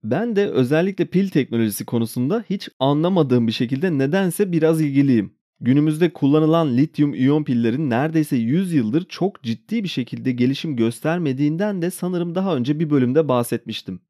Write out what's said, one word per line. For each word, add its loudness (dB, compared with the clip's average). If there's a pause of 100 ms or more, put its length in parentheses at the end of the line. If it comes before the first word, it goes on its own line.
Ben -2
de 2
özellikle 0
pil 0
teknolojisi 0
konusunda -2
hiç -6 (100)
anlamadığım 2
bir 0
şekilde -2
nedense 0
biraz 2
ilgiliyim. 2 (260)
Günümüzde 2
kullanılan 2
lityum 0
iyon 2
pillerin 0
neredeyse 0
yüz 0
yıldır 0
çok -6
ciddi -6
bir -6
şekilde -6
gelişim 0
göstermediğinden -2
de -2
sanırım -4
daha -2
önce -2
bir -2
bölümde 2
bahsetmiştim. -4